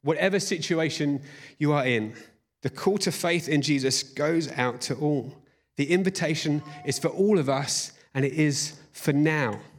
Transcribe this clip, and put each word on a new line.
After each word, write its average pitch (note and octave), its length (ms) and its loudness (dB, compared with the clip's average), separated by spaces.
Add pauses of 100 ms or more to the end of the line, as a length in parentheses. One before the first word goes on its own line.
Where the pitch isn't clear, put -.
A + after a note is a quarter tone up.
Whatever F3 380 2
situation D#3+ 800 -2 (380)
you D3 140 2
are C3+ 140 2
in, A2 280 2 (480)
the C3 80 -2
call G3+ 260 2
to G3+ 160 0
faith E3+ 380 -2
in D3 100 4
Jesus C3+ 420 0
goes D#3 500 -2
out B2 280 -2
to - 140 -4
all. C#3+ 420 -2 (400)
The C#3+ 140 -2
invitation E3 720 0 (240)
is C#3+ 120 -2
for D#3+ 100 -2
all G3 300 2
of C#3 120 0
us, - 420 -2 (220)
and C3+ 100 2
it C#3 80 -2
is D3+ 460 0 (140)
for - 200 -2
now. C#3+ 480 2 (180)